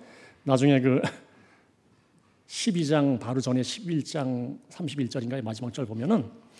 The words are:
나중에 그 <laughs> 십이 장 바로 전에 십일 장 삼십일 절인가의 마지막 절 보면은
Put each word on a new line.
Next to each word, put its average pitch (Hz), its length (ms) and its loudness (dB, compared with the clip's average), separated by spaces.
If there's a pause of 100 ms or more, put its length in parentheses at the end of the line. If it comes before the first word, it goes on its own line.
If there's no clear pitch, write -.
(420)
나중에 135 380 6
그 135 220 4
<laughs> - 1500 -14
십이 175 380 0
장 139 340 4
바로 123 200 -2
전에 127 220 0
십일 160 420 -4
장 131 540 -6 (100)
삼십일 143 400 -6
절인가의 123 340 -6
마지막 113 300 -6
절 135 140 -6
보면은 117 420 0 (320)